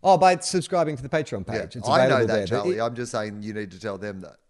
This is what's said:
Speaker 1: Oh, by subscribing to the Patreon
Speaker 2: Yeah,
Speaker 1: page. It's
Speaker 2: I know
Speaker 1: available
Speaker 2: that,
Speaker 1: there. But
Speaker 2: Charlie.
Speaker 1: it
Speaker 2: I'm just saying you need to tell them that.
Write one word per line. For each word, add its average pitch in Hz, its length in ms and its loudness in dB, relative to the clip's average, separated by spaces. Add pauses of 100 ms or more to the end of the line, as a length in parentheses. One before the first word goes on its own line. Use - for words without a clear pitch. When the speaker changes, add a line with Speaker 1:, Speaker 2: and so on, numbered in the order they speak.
Speaker 1:
Oh, 185 140 8
by 185 200 6
subscribing 170 600 -2
to 123 60 -12
the 135 60 -12
Patreon 127 380 -4
Speaker 2:
Yeah, 110 140 -4
Speaker 1:
page. 92 140 -10
It's 113 120 -6
Speaker 2:
I 131 200 6
know 135 80 4
Speaker 1:
available 120 120 2
Speaker 2:
that, 110 60 0
Speaker 1:
there. 107 100 2
But 92 60 -4
Speaker 2:
Charlie. 104 280 0
Speaker 1:
it 110 40 -2
Speaker 2:
I'm 120 140 -2
just 120 160 -8
saying 107 320 -6
you 107 100 -8
need 104 180 -8
to 92 80 -18
tell 101 200 -6
them 98 220 -10
that. 85 160 -18 (120)